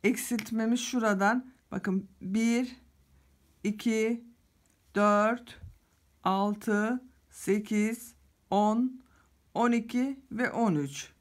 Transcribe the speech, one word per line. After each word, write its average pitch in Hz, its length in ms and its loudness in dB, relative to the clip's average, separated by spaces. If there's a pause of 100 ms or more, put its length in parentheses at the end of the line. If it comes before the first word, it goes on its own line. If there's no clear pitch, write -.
Eksiltmemiz 226 760 0
şuradan. 220 720 0 (180)
Bakın 196 380 -4 (120)
bir, 233 540 0 (880)
iki, 220 600 0 (720)
dört, 208 680 2 (640)
altı, 208 800 0 (260)
sekiz, 214 840 -2 (340)
on, 226 520 0 (520)
on 240 180 2
iki 247 480 -2 (120)
ve 240 200 -4
on 214 240 2
üç. 143 460 -6